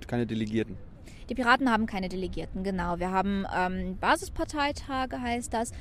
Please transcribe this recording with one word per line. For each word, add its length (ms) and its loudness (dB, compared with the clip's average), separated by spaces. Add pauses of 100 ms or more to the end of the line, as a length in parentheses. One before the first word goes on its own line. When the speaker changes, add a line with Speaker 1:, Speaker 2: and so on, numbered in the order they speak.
Speaker 1:
keine 200 0
Delegierten? 500 0 (540)
Speaker 2:
Die 60 -4
Piraten 340 6
haben 160 4
keine 220 -2
Delegierten, 560 -4
genau. 340 0
Wir 140 0
haben, 340 2 (100)
ähm, 440 0
Basisparteitage, 1200 0
heißt 340 -2
das. 260 0